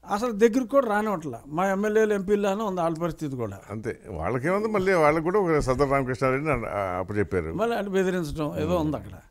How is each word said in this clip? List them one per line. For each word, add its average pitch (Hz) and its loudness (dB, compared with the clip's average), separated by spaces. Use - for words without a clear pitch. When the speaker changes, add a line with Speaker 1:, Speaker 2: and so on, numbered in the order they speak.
Speaker 1:
అసలు 220 -2
దగ్గరికి 226 4
కూడా 262 2
రానివ్వట్లా. 190 -2
మా 175 0
ఎమ్మెల్యేలు, 214 2
ఎంపీలు 202 2
అని 196 0
ఉంది 185 -2
వాళ్ళ 165 0
పరిస్థితి 156 -4
కూడా. 104 -6
Speaker 2:
అంతే. 107 -6
వాళ్ళకేముంది, 127 -2
మళ్ళీ 196 2
వాళ్ళకు 156 4
కూడా 180 2
ఒక 165 2
సజ్జల 131 2
రామకృష్ణారెడ్డిని 135 0
అన్-, 113 -2
ఆ, 92 -2
అప్పచెప్పారు. 92 -2
Speaker 1:
మళ్ళీ 226 -2
అంటే 202 -4
బెదిరించడం 175 -2
ఏదో 156 0
Speaker 2:
Hmm. 160 0
Speaker 1:
ఉంది 147 -2
అక్కడ. 98 -12